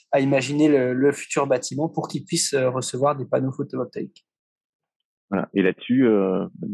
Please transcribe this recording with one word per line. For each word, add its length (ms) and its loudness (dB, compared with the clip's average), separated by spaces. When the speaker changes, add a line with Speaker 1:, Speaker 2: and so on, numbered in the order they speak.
Speaker 1:
à 80 4
imaginer 480 2
le, 260 4
le 180 2
futur 360 -2
bâtiment 400 -2
pour 200 -6
qu'il 180 -8
puisse, 280 -2
euh, 160 2
recevoir 460 -2
des 100 -8
panneaux 280 -2
photovoltaïques. » 720 -8
Speaker 2:
Voilà. 240 -4
Et 100 2
là-dessus, 420 2
euh, 400 2